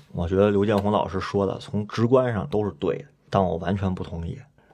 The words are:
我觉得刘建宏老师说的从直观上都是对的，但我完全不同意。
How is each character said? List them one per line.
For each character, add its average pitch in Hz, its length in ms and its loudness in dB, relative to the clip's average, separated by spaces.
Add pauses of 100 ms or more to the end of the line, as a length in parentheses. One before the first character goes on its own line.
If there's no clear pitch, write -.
(140)
我 87 120 -4
觉 92 120 2
得 104 140 6
刘 101 140 2
建 104 120 2
宏 101 120 0
老 104 160 2
师 90 140 -6
说 101 260 -2
的 - 140 -4
从 104 260 -6
直 117 220 0
观 127 260 4
上 98 160 -4
都 104 140 -2
是 98 160 -4
对 - 200 -2
的， - 60 -14 (240)
但 98 140 4
我 87 140 -2
完 87 180 -2
全 95 180 -2
不 90 120 -8
同 85 200 -8
意。 - 140 -10 (340)